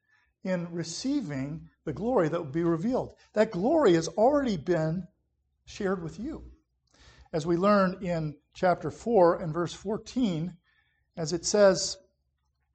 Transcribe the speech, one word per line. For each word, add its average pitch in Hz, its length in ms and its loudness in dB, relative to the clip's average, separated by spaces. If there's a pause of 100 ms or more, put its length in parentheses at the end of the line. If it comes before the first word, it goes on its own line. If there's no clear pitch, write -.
(440)
in 175 280 -4
receiving 165 1000 -6 (160)
the 151 80 -6
glory 190 360 0
that 170 100 -2
will 160 120 -10
be 165 120 -2
revealed. 170 520 0 (180)
That - 180 2
glory 240 420 4
has 165 160 2
already 247 480 2
been 160 500 -2 (580)
shared 190 380 -4
with 160 160 -10
you. 277 240 -10 (920)
As 156 140 -4
we 175 80 2
learn 190 460 2
in 165 340 -4 (180)
chapter 175 380 0
four 196 500 4
and 160 120 -6
verse 165 200 -4
fourteen, 190 840 -4 (580)
as 160 160 -6
it 170 140 -4
says 196 500 4 (800)